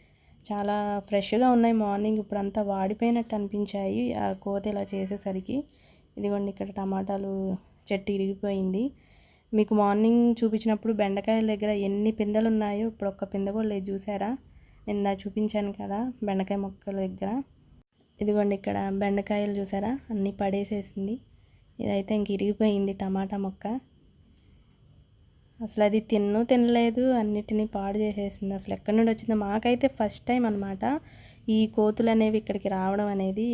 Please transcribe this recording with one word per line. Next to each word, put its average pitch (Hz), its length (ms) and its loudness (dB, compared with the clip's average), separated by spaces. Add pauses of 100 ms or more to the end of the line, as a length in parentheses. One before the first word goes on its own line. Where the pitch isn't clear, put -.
(520)
చాలా 208 560 -2
ఫ్రెష్గా 214 420 2
ఉన్నాయి 233 240 6
మార్నింగ్, 214 460 0
ఇప్పుడు 202 200 -4
అంతా 196 220 -4
వాడిపోయినట్టు 214 760 0
అనిపించాయి 208 760 -2
ఆ 202 200 -2
కోతి 196 360 -4
ఇలా 202 120 -2
చేసేసరికి. 196 840 -4 (540)
ఇదిగోండి 202 340 -2
ఇక్కడ 196 200 -8
టమాటాలు 196 840 -2 (340)
చెట్టు 196 200 -2
ఇరిగిపోయింది. 196 800 -2 (640)
మీకు 214 220 4
మార్నింగ్ 220 680 6
చూపించినప్పుడు 220 500 2
బెండకాయల 208 540 2
దగ్గర 208 220 0
ఎన్ని 202 420 0
పిందెలు 214 360 2
ఉన్నాయో 214 400 0
ఇప్పుడు 220 220 -4
ఒక్క 196 140 -8
పిందె 196 280 -4
కూడా 220 160 -2
లేదు 196 240 -4
చూసారా. 196 460 -4 (500)
నిన్న 202 200 0
చూపించాను 202 640 -2
కదా 202 400 -4 (120)
బెండకాయ 196 340 0
మొక్కల 196 380 -6
దగ్గర. 196 460 -4 (800)
ఇదిగోండి 208 340 2
ఇక్కడ 202 220 -4 (160)
బెండకాయలు 202 600 0
చూసారా, 202 460 -4 (100)
అన్నీ 202 220 -2
పడేసేసింది. 202 880 -4 (600)
ఇదైతే 202 360 0
ఇంక 208 160 0
ఇరిగిపోయింది 196 600 0
టమాటా 196 440 -4
మొక్క. 196 420 -6 (1800)
అసలు 214 200 0
అది 208 160 6
తిన్నూ 208 440 2
తినలేదు, 240 680 4
అన్నిటినీ 214 540 0
పాడు 202 320 -4
చేసేసింది. 202 560 -2
అసలు 196 200 -6
ఎక్కడి 208 240 0
నుండి 226 140 6
వచ్చిందో 220 240 -2
మాకైతే 220 520 0
ఫస్ట్ - 400 -4
టైమ్ 247 180 2
అన్నమాట 208 540 -2 (500)
ఈ 220 180 4
కోతులు 220 420 2
అనేవి 220 280 4
ఇక్కడికి 202 320 -4
రావడం 196 380 0
అనేది. 196 360 -2 (100)